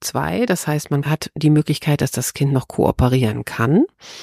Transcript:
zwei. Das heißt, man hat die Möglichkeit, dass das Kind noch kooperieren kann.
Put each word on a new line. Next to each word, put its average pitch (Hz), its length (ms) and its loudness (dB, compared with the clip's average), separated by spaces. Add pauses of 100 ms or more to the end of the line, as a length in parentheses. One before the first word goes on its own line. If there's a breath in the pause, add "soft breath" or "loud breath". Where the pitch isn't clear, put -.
zwei. 160 440 -4
Das 185 220 -2
heißt, 151 240 -4
man 143 140 0
hat - 300 -2
die 151 140 2
Möglichkeit, 151 520 2
dass 139 100 0
das - 220 -4
Kind 139 180 0
noch 131 160 0
kooperieren 123 800 2
kann. 151 400 2 (380 loud breath)